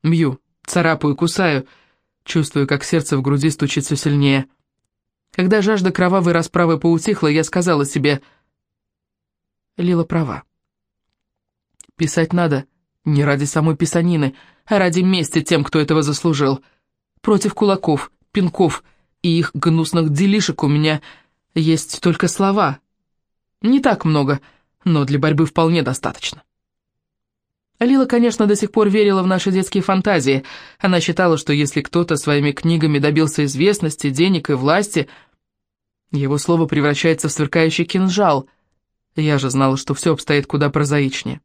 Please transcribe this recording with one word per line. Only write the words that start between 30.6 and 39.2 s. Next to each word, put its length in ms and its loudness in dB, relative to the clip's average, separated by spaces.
Она 220 2
считала, 360 0
что 160 -4
если 300 0
кто-то 340 -2
своими 360 0
книгами 460 0
добился 460 0
известности, 640 -2
денег 400 0
и 60 2
власти, 540 0
его 280 -2
слово 260 0
превращается 640 0
в 40 -4
сверкающий 520 0
кинжал. 640 0
Я 220 0